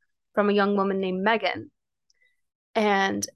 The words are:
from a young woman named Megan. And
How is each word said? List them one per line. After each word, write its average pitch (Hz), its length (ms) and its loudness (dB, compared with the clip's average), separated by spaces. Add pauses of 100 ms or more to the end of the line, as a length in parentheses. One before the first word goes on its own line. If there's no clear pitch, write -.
(360)
from 202 140 2
a 202 40 2
young 202 220 2
woman 196 240 0
named 185 240 -2
Megan. 214 480 -2 (1040)
And 202 500 0 (100)